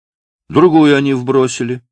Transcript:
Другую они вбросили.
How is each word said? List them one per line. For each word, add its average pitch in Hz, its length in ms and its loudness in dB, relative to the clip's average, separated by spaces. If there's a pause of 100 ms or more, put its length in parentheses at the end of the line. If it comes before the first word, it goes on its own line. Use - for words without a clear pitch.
(480)
Другую 151 480 2
они 139 200 -2
вбросили. 127 680 -4 (100)